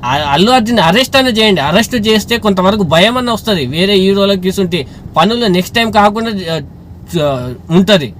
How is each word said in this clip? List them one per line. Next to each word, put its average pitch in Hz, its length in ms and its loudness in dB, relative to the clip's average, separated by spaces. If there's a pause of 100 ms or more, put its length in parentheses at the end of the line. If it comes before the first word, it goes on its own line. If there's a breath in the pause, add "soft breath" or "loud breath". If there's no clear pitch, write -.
ఆ, 127 140 -2 (100)
అల్లు 165 220 2
అర్జున్ 240 280 2
అరెస్ట్ 196 380 2
అన్న 254 120 2
చేయండి, 214 320 2
అరెస్ట్ 208 480 0
చేస్తే 220 280 2
కొంతవరకు 202 460 0
భయం 185 360 2
అన్న 240 140 -2
వస్తది. 202 340 -2
వేరే 175 280 0
హీరోలకు 196 540 2
ఇసుంటి 180 380 -2 (300 loud breath)
పనులు 220 300 0
నెక్స్ట్ 180 300 0
టైమ్ 226 160 0
కాకుండా, 214 380 0
ఆ, 165 300 -6 (560)
చ-, 131 380 -2 (160)
ఉంటది. 170 500 2